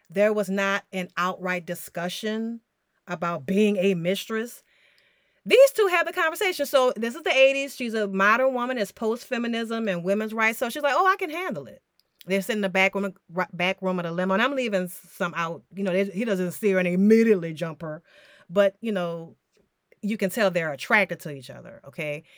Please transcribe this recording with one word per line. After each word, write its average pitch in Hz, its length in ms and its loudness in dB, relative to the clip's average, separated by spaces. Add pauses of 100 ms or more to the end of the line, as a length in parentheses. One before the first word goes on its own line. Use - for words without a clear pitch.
there 202 240 2
was 208 160 -2
not 196 420 0
an 185 180 -6 (100)
outright 180 480 -4
discussion 214 960 -6 (460)
about 170 380 -6
being 202 320 2
a 196 180 2
mistress, 196 680 -4 (840)
these 494 260 8
two 427 160 2
have 339 180 2
the 339 60 -4
conversation. 339 540 0
So 254 300 4
this 233 180 -4
is 320 80 -14
the - 120 0
eighties. 269 400 4
She's 233 200 -6
a 214 120 0
modern 214 480 4
woman. 247 240 -4
It's 202 140 -4
post-feminism 233 960 -4
and 175 160 -2
women's 214 300 -2
rights. 220 240 0
So 240 100 -2
she's 285 140 -8
like, 285 140 2
"Oh, 370 100 4
I 381 100 4
can 381 140 -4
handle 294 360 -6
it." - 160 -20 (440)
They're 190 160 0
sitting 214 160 -4
in 202 40 -2
the 196 60 0
back 190 260 2
room, 196 200 -4 (180)
ri-, 180 200 -4
back 180 280 -2
room 185 180 -2
of 175 60 -4
the 165 80 -6
limo, 185 220 0
and 208 80 2
I'm 269 120 0
leaving 220 300 -2
s-, 180 160 -10 (100)
some 175 260 -6
out. 165 260 -6 (120)
You 196 80 -8
know, 196 100 -2
they, 190 120 2
he 196 200 -4
doesn't 185 280 0
see 202 200 0
her 185 60 2
and 180 80 2
immediately 196 680 4
jump 156 260 -8
her, 160 220 -10 (480)
but, 196 300 2
you 220 120 -4
know, 170 440 -6 (640)
you 214 140 -2
can 196 120 0
tell 196 220 2
they're 165 220 -2
attracted 185 480 0
to 160 100 -10
each 135 200 -12
other, 117 360 -18
okay? 151 360 -8 (160)